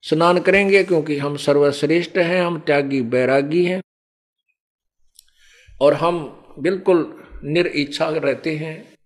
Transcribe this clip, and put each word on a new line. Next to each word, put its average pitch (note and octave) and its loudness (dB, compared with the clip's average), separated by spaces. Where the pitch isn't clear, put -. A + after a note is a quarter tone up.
स्नान E3+ 2
करेंगे, G3 4
क्योंकि D#3 0
हम C#3+ -4
सर्वश्रेष्ठ C#3+ 0
हैं, F3+ 0
हम E3+ -4
त्यागी C#3+ 0
बैरागी C3+ 0
हैं F#3 -4
और C#3+ 6
हम E3 -4
बिल्कुल F3+ 0
निरिच्छा D3+ -2
रहते D3 -2
हैं। D#3+ -12